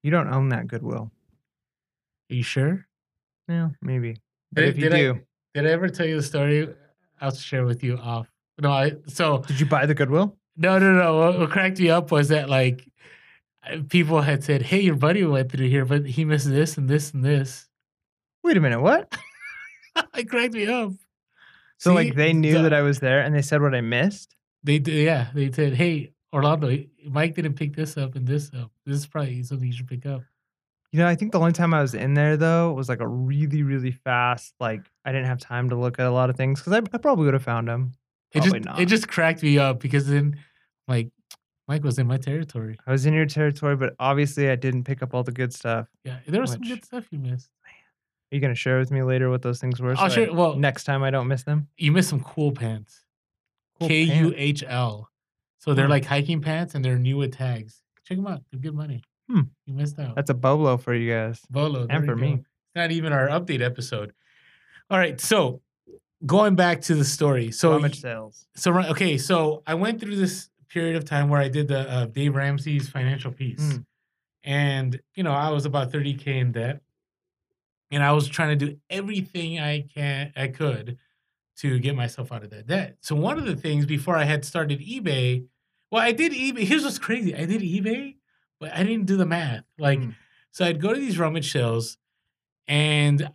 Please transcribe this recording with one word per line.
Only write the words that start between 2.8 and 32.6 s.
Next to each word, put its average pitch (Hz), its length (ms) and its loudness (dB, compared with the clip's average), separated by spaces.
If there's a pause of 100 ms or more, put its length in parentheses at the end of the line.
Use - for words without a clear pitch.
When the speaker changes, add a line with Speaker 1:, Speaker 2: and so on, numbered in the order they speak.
Speaker 1:
Yeah, 170 220 -2 (120)
maybe. 120 360 -4 (340)
But 151 100 0
Speaker 2:
Did, 147 80 4
Speaker 1:
if 135 80 -2
you 143 60 0
Speaker 2:
did 160 100 2
I, 175 40 4
Speaker 1:
do 131 240 2 (320)
Speaker 2:
did 147 140 0
I - 20 4
ever 170 200 2
tell 170 160 -2
you 160 120 -2
the 147 60 -2
story? 147 440 0 (540)
I'll 139 120 -2
share 131 320 -4
with 120 180 -2
you 123 140 -2
off. 117 300 -8 (340)
No, 143 100 4
I, 143 220 2 (140)
so 151 320 0
Speaker 1:
Did 131 200 -4
you 151 60 4
buy 143 200 4
the 151 100 4
Goodwill? 151 420 2 (200)
Speaker 2:
No, 185 220 4
no, 190 140 8
no. 170 240 6
What, 175 220 6
what 160 100 2
cracked 190 300 0
me 175 100 6
up 165 220 4
was 147 180 6
that, 147 200 2
like, 127 380 2 (800)
uh, 151 100 -8 (120)
people 160 320 4
had 143 220 0
said, 143 180 2
"Hey, 185 200 2
your 180 140 4
buddy 165 280 2
went 135 280 2
through 131 160 0
here, 131 180 2
but 143 200 2
he 139 200 -2
missed 147 240 2
this 151 280 2
and 139 120 0
this 147 240 0
and 131 100 -2
this." 139 440 0 (760)
Speaker 1:
Wait 330 140 4
a - 20 6
minute, 123 220 2
what? 240 380 2
Speaker 2:
<laughs> - 40 -20 (920)
It 233 120 -6
cracked 240 240 0
me 214 120 -2
up. 220 260 -2 (840)
Speaker 1:
So, 180 160 4
like, 165 140 4
Speaker 2:
See? 135 60 -2
Speaker 1:
they 151 200 4
knew 156 220 4
Speaker 2:
Duh. 160 80 6
Speaker 1:
that 156 100 6
I 147 80 6
was 143 180 2
there 135 220 4
and 143 140 0
they 143 80 2
said 147 180 2
what 143 140 2
I 120 60 0
missed? 123 540 -2 (280)
Speaker 2:
They 147 160 2
d-, 151 260 0
yeah, 139 300 2
they 139 160 0
said, 139 240 0
"Hey, 160 380 0 (200)
Orlando, 143 500 2 (240)
Mike 151 280 0
didn't 156 200 -2
pick 147 200 -4
this 156 220 -6
up 135 180 -4
and 127 120 -4
this 143 280 -4
up. 117 160 -10 (140)
This 139 120 -4
is 143 100 -4
probably 127 360 -6
something 127 240 -6
you 123 60 -4
should 123 140 -10
pick 127 180 -10
up." 135 160 -8 (720)
Speaker 1:
You 151 80 2
know, 170 80 6
I 170 80 4
think 214 160 -4
the 190 80 2
only 170 140 6
time 170 200 2
I 151 80 4
was 127 140 0
in 135 200 0
there, 151 220 4
though, 165 360 2